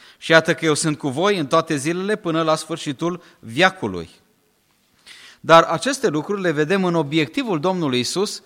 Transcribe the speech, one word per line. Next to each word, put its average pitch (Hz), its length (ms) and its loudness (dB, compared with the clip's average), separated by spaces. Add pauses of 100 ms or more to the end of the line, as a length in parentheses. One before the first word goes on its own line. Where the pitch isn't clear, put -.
(180)
Și - 120 -10
iată 160 240 6
că - 100 -4
eu 156 100 2
sunt 151 240 -2
cu 151 100 -4
voi 185 300 0
în 147 80 -4
toate 160 300 0
zilele 175 400 -4
până 165 260 -4
la 156 140 2
sfârșitul 156 640 -6 (160)
veacului." 113 680 -2 (1300)
Dar 165 220 8
aceste 196 460 -2
lucruri 156 320 -4
le 180 100 0
vedem 156 340 0
în 175 100 0
obiectivul 160 640 0
Domnului 165 380 0
Isus 175 480 -4